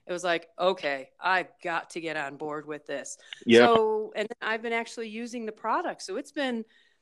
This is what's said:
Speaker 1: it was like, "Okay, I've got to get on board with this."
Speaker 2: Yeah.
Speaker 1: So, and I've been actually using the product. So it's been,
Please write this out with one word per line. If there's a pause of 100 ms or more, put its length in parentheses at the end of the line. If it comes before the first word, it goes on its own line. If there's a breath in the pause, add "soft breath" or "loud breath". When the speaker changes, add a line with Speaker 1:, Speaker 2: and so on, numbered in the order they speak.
Speaker 1:
it
was
like, (100)
"Okay,
I've (160)
got
to
get
on
board
with
this." (280 loud breath)
Speaker 2:
Yeah.
Speaker 1:
So,
and (140)
I've
been
actually
using
the
product.
So
it's
been, (360 soft breath)